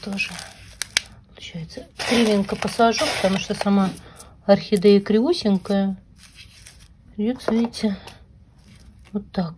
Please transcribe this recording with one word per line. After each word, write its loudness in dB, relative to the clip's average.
тоже. -8
Получается, -14
кривенько 2
посажу, 2
потому 0
что -6
сама 2
орхидея 6
кривусенькая. 0
Придётся, -4
видите, -2
вот -8
так -4